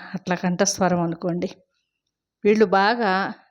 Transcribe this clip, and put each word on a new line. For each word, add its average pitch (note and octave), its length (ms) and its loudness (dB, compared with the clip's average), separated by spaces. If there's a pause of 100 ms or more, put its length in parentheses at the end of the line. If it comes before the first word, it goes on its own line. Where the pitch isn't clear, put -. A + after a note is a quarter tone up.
(140)
అట్లా F3+ 220 -6
కంఠస్వరం F3+ 640 0
అనుకోండి. F3 480 -4 (960)
వీళ్ళు G#3+ 200 4
బాగా G3 680 2 (180)